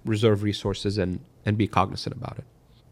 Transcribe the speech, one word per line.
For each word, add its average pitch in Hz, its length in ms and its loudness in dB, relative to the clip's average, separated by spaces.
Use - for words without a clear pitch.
reserve 107 380 4
resources 101 560 -2
and, 90 220 0
and 107 120 2
be 104 120 2
cognizant 95 480 -2
about - 220 -10
it. - 60 -12